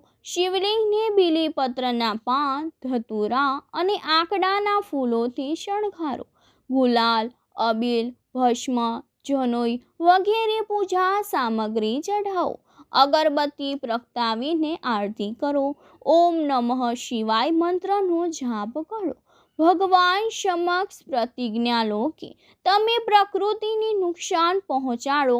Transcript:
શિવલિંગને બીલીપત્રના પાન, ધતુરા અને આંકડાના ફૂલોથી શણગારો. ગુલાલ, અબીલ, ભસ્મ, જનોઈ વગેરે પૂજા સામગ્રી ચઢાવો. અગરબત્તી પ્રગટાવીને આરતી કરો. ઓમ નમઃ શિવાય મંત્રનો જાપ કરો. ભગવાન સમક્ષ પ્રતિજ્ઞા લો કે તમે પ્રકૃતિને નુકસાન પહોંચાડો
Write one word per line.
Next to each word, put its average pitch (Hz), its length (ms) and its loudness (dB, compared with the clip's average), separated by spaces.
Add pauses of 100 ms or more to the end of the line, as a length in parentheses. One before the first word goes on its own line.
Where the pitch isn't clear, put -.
(240)
શિવલિંગને 403 800 0 (140)
બીલીપત્રના 262 1000 0 (120)
પાન, 277 420 -2 (120)
ધતુરા 240 720 -2 (200)
અને 370 220 0 (140)
આંકડાના 392 720 2
ફૂલોથી 254 760 -2
શણગારો. 392 720 -4 (420)
ગુલાલ, 233 640 2 (240)
અબીલ, 233 580 0 (180)
ભસ્મ, 247 460 0 (460)
જનોઈ 240 580 0 (180)
વગેરે 415 600 4
પૂજા 392 600 0
સામગ્રી 226 800 -2
ચઢાવો. 392 540 -2 (360)
અગરબત્તી 285 840 2
પ્રગટાવીને 240 960 -2 (120)
આરતી 208 500 -4
કરો. 285 320 -2 (400)
ઓમ 339 340 6
નમઃ 254 440 0 (120)
શિવાય 226 560 0
મંત્રનો 359 760 0
જાપ 240 540 -4
કરો. 403 340 -6 (440)
ભગવાન 370 680 2
સમક્ષ 349 760 -2
પ્રતિજ્ઞા 233 800 -2
લો 208 260 -2
કે - 220 -14 (340)
તમે 427 300 2 (100)
પ્રકૃતિને 427 920 0
નુકસાન 349 680 0
પહોંચાડો 262 720 0